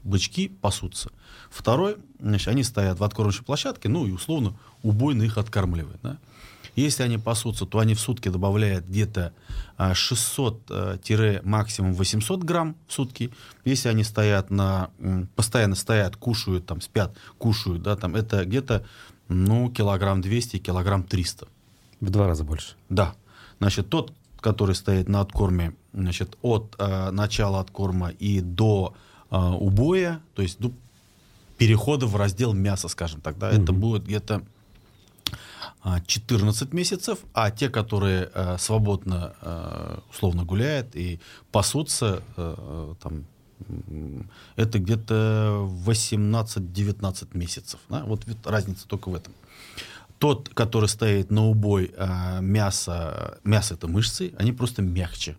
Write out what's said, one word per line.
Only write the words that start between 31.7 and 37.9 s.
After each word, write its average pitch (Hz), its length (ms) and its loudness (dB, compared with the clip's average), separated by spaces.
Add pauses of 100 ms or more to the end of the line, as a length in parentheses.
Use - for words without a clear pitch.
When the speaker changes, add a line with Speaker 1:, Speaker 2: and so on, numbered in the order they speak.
Speaker 1:
в 98 80 0
раздел 101 380 0
мяса, 98 340 0
скажем 82 340 -6
так, 78 160 -8
да, 104 140 -2
это 92 220 6
Speaker 2:
Мгм. 92 80 2
Speaker 1:
будет 110 240 0
где-то, 101 380 -4 (1400)
а, 90 240 0
четырнадцать 107 640 2
месяцев, 180 460 -2 (140)
а 107 180 2
те, 135 180 -2
которые, 98 640 0